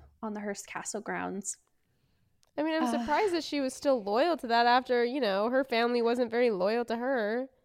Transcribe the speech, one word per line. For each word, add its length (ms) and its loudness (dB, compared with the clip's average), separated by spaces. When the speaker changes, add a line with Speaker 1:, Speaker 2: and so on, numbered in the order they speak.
Speaker 1:
on 100 -8
the 80 -8
Hearst 260 -8
Castle 340 -10
grounds. 560 -6
Speaker 2:
I 60 2
mean, 120 0
I'm 100 0
Speaker 1:
Uh, 20 2
Speaker 2:
surprised 460 0
that 100 -2
she 180 -4
was 120 -2
still 300 2
loyal 340 2
to 100 -8
that 180 4
after, 400 4
you 160 -2
know, 280 2
her 140 2
family 380 0
wasn't 300 0
very 200 2
loyal 340 0
to 120 -4
her. 520 -2